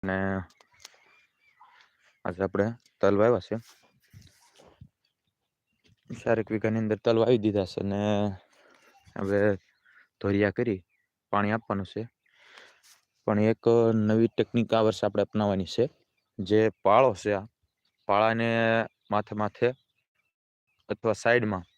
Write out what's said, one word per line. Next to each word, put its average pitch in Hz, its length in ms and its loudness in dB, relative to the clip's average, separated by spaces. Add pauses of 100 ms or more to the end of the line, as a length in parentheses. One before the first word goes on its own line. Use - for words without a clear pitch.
ને 95 140 -4 (2000)
આજે 90 200 -8
આપણે 98 220 0 (340)
તલ 101 160 4
વાવ્યા 113 320 2
છે. 113 80 -6 (2500)
ચારેક 113 420 -4
વીઘાની 110 320 -2
અંદર 104 140 -2
તલ 113 200 0
વાવી 113 260 2
દીધા 101 280 0
છે - 120 -6
ને 101 160 -4 (1160)
હવે 98 240 -2 (800)
ધોરિયા 101 380 0
કરી 113 220 -2 (520)
પાણી 104 240 0
આપવાનું 98 360 -6
છે. 107 100 -8 (1200)
પણ 107 260 2
એક - 120 -6 (440)
નવી 113 240 2
ટેકનિક 117 400 -2
આ 110 120 2
વર્ષે 107 220 0
આપણે 101 160 -2
અપનાવવાની 98 520 -2
છે. 117 100 2 (540)
જે 104 220 2 (240)
પાળો 113 300 4
છે, 104 200 -6
આ 101 140 -8 (600)
પાળાને 113 420 2 (600)
માથે 104 240 -4
માથે 107 340 -2 (1200)
અથવા 107 360 -4
સાઈડમાં 107 400 0 (140)